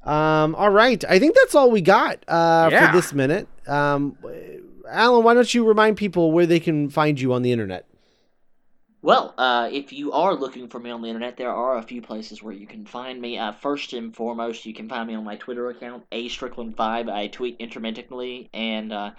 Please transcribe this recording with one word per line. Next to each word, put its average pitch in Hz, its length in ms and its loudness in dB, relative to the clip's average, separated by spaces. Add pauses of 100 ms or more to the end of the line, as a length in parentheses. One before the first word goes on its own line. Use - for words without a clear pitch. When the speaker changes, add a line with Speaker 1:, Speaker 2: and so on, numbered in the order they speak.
(100)
Speaker 1:
um, 156 440 2
all 202 160 2
right. 220 360 4
I 190 120 4
think 302 160 4
that's 508 200 6
all 269 160 8
we 214 120 2
got, 202 440 4
uh, 165 460 4
Speaker 2:
Yeah. 233 180 6
Speaker 1:
for - 60 2
this 170 160 0
minute. 143 360 0 (200)
Um, 143 480 -2 (720)
Alan, 226 360 4
why 233 100 8
don't 240 180 4
you 240 140 2
remind 214 320 4
people 175 340 0
where 175 140 4
they 165 140 4
can 151 280 0
find 151 320 0
you 127 140 0
on 123 80 0
the 123 100 2
internet? 98 320 -4 (1160)
Speaker 3:
Well, - 360 2
uh, 120 320 0
if 139 220 -10
you 143 200 -10
are 175 220 2
looking 131 340 -10
for 123 120 -14
me 120 100 -14
on 117 100 -10
the 113 80 -10
internet, 113 280 -10
there 123 160 -6
are 123 240 -2
a 113 60 -6
few 120 200 -14
places 107 400 -14
where 107 120 -14
you 101 120 -18
can 107 200 -20
find 127 340 -14
me. 120 180 -10
Uh, 107 140 -6
first 143 400 -8
and 117 220 -10
foremost, 117 520 -8
you 110 80 -14
can 110 140 -16
find 117 180 -8
me 113 80 -10
on 110 80 -10
my 104 140 -12
Twitter 120 340 -10
account, 120 400 -16
A 117 180 -10
Strickland 113 480 -12
five. 117 320 -4
I 104 200 -6
tweet 123 320 -10
intermittently, 120 920 -12
and, 110 400 -8
uh, 104 260 -8